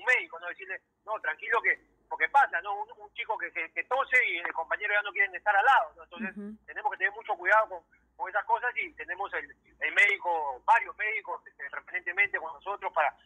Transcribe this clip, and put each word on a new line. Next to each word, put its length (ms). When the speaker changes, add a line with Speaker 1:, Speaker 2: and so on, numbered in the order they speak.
Speaker 1:
médico, 360
¿no? 80
Decirle, 340
"No, 140
tranquilo 420
que", 180
porque 200
pasa, 320
¿no? 140
Un, 140
un 160
chico 240
que, 140
que, 180
que 140
tose 420
y 120
el 140
compañero 420
ya 80
no 100
quieren 200
estar 220
al 100
lado, 320
¿no? 60
Entonces, 340
Speaker 2:
Ujú. 200
Speaker 1:
tenemos 240
que 80
tener 160
mucho 220
cuidado 320
con, 120
con 120
esas 180
cosas 300
y 180
tenemos 400
el, 140
el 160
médico, 720
varios 320
médicos, 500
este, 240
permanentemente 680
con 140
nosotros 400
para, 220